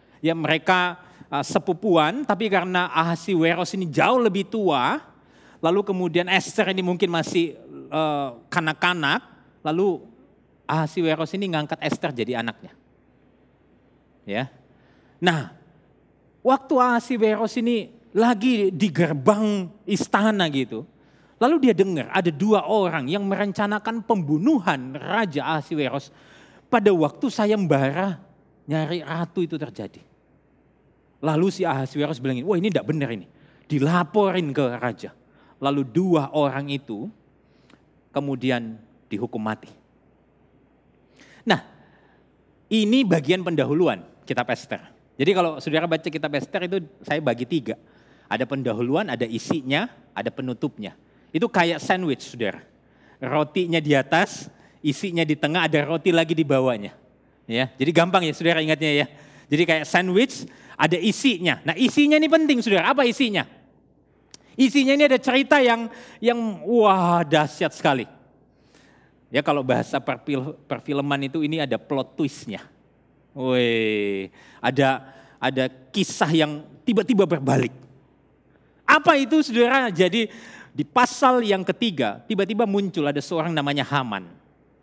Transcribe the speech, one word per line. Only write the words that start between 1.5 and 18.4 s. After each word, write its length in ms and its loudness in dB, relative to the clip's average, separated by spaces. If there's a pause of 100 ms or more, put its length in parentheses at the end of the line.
tapi 240 -2
karena 480 0
Ahasiweros 800 0
ini 160 -4
jauh 320 2
lebih 240 0
tua, 560 0 (560)
lalu 240 0
kemudian 480 -2
Esther 400 0
ini 160 -2
mungkin 240 0
masih, 480 -2 (320)
uh, 560 -4
kanak-kanak, 800 -2 (400)
lalu 400 -2 (640)
Ahasiweros 640 -2
ini 160 -4
ngangkat 320 -4
Esther 320 -4
jadi 240 -4
anaknya. 320 -8 (1500)
Ya. 240 -6 (720)
Nah, 320 0 (960)
waktu 320 0
Ahasiweros 800 0
ini 320 -2 (240)
lagi 560 2